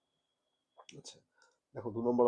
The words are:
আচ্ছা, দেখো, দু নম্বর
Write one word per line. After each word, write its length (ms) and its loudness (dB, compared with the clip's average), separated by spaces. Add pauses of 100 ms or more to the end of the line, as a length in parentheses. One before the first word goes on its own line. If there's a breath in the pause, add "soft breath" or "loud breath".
(1000)
আচ্ছা, 200 -20 (560 soft breath)
দেখো, 160 -8
দু 120 -6
নম্বর 260 4